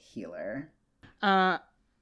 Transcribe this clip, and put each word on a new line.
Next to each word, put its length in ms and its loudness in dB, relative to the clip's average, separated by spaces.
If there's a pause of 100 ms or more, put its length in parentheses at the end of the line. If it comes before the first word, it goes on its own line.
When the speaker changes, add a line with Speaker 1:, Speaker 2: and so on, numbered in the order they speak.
Speaker 1:
Healer. 680 -10 (500)
Speaker 2:
Uh, 380 4 (440)